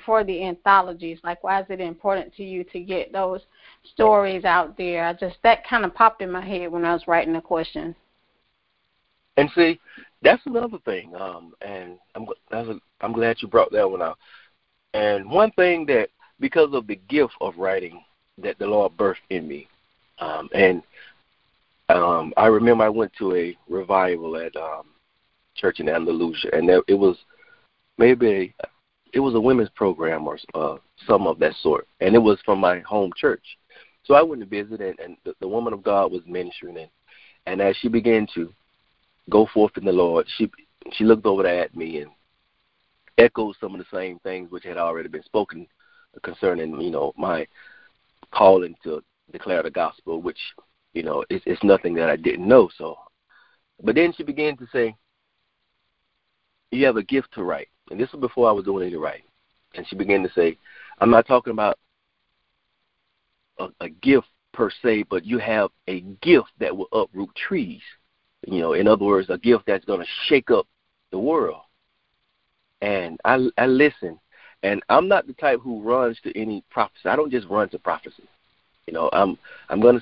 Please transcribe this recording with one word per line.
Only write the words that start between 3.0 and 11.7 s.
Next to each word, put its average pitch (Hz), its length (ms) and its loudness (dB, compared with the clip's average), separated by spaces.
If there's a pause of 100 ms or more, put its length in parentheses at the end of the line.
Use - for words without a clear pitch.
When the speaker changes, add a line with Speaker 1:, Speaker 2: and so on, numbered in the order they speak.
Speaker 1:
those 190 300 -6 (520)
stories 202 520 2
out 170 320 0
there? 175 280 -4
I 170 80 -2
just, 180 300 -10
that 233 240 4
kinda 220 220 -2
popped 220 320 2
in 185 100 -8
my 180 140 -8
head 175 260 -8
when 170 140 -4
I 170 80 0
was 170 140 -6
writing 165 260 0
the 165 80 -6
question. 165 540 -8 (1400)
Speaker 2:
And 147 160 4
see, 170 260 2 (420)
that's 196 240 4
another 233 400 -6
thing, 87 300 -8
um, 87 460 -14
and 92 360 -14 (180)